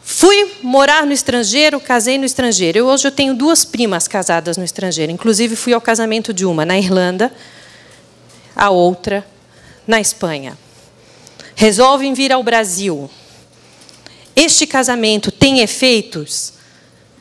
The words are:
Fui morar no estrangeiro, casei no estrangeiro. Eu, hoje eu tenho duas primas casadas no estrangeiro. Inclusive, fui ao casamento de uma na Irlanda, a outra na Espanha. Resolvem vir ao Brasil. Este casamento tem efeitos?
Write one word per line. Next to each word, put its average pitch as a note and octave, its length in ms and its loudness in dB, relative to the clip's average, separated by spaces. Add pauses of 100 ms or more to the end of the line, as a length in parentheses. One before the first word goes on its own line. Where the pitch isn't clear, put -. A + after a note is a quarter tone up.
Fui G4+ 580 4
morar C#4 460 2
no C#4+ 60 0
estrangeiro, C4 680 0
casei B3 380 0
no C4+ 80 -2
estrangeiro. G#3+ 500 0
Eu, A#3 100 2
hoje C4+ 200 2
eu C#4 60 0
tenho C4+ 200 0
duas C#4+ 320 2
primas G#3+ 420 -2
casadas E3+ 520 -2
no F#3 60 -6
estrangeiro. E3 460 -6
Inclusive, A3 460 -2
fui A#3+ 160 -2
ao A#3 80 0
casamento A3+ 540 -2
de F#3 100 -4
uma D#3+ 220 0
na F3+ 100 0
Irlanda, F#3 560 0 (1200)
a G3+ 140 0
outra F#3 580 0 (600)
na A3 140 2
Espanha. D3+ 580 -6 (960)
Resolvem C4 600 2
vir C4 180 0
ao C4 100 0
Brasil. F#3+ 680 -2 (1300)
Este D4+ 320 2
casamento A#3 640 0
tem C4+ 300 2
efeitos? G#3 920 -2 (680)